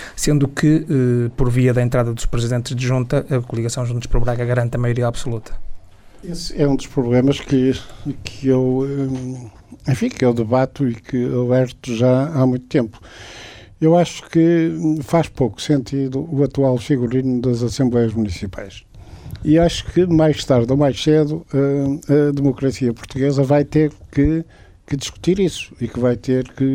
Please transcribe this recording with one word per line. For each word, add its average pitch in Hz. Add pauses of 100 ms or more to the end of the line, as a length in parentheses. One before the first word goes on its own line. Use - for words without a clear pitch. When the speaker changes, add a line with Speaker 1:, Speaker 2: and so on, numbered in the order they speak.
(160)
Speaker 1:
sendo 147
que, 156
eh, 123
por 127
via 123
da 123
entrada 120
dos -
presidentes 120
de 127
junta, 127
a 127
coligação 117
Juntos 120
por 120
Braga 120
garante 120
a 123
maioria 120
absoluta. 117 (720)
Speaker 2:
Esse 170
é 143
um 139
dos -
problemas 127
que, 131 (500)
que -
eu, 131
hum, 127 (380)
enfim, 180
que -
eu 123
debato 127
e 117
que 123
alerto 127
já 127
há 143
muito 127
tempo. 117 (840)
Eu 160
acho -
que 165 (300)
faz 160
pouco 117
sentido 139
o 143
atual 131
figurino 123
das 120
Assembleias 117
Municipais. 101 (600)
E 156
acho 170
que 180
mais 156
tarde 120
ou 139
mais 143
cedo, 156
eh, 143
a -
democracia 135
portuguesa 135
vai 143
ter 151 (200)
que, 156 (400)
que 151
discutir 175
isso -
e 117
que 120
vai 123
ter 127
que 135 (120)